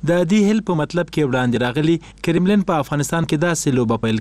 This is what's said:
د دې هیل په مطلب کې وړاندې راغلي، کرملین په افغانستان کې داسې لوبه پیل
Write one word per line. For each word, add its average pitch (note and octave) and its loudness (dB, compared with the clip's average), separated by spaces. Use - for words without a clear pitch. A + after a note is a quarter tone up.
د F3 4
دې G#3+ 4
هیل A3 2
په F3+ 0
مطلب E3 -4
کې D#3 0
وړاندې B2 0
راغلي، D3+ 0
کرملین F#3 2
په D#3 0
افغانستان D3+ -2
کې D#3+ -2
داسې E3 -2
لوبه A#2 0
پیل A2 0